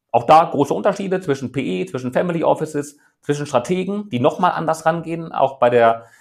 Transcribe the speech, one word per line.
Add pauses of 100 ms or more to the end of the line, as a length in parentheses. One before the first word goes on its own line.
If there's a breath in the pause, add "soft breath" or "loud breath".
(120)
Auch
da
große
Unterschiede
zwischen
P
E,
zwischen
Family
Offices, (240 soft breath)
zwischen
Strategen,
die
nochmal
anders
rangehen,
auch
bei
der (160 loud breath)